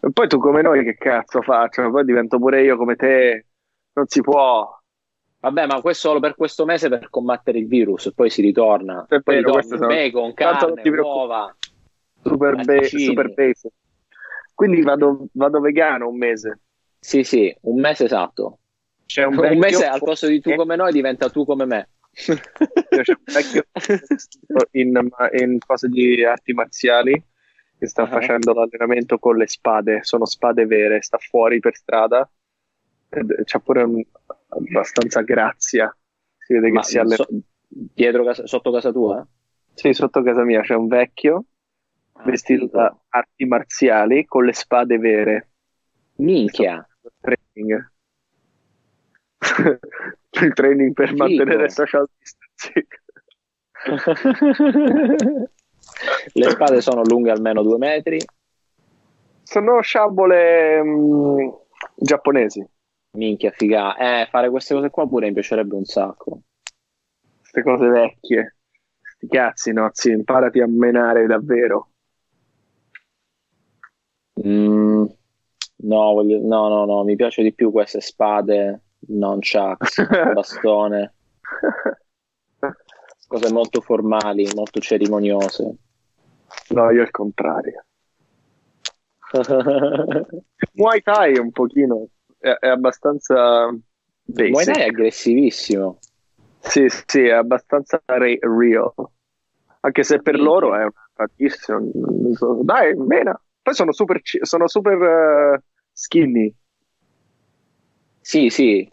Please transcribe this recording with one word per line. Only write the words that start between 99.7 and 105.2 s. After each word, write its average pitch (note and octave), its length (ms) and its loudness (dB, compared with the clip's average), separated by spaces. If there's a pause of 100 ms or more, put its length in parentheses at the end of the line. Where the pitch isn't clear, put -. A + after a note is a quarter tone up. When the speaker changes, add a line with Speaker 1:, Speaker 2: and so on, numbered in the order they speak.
Speaker 1:
Anche C#3 220 0
se C#3+ 180 2
per D3 140 0
Speaker 2:
Minchia. D3+ 160 2
Speaker 1:
loro D#3+ 240 2
è G#2+ 120 -2 (280)
tantissimo, A2 800 -4
non B2 400 -2
so. A#2+ 280 -2
Dai, G#3 320 2
mena. F3+ 460 0 (220)
Poi C#4 120 -2
sono E3 180 0
super F3+ 300 -2
ci-, - 200 -6
sono E3+ 260 0
super, G3 340 0
eh, D3+ 600 2 (300)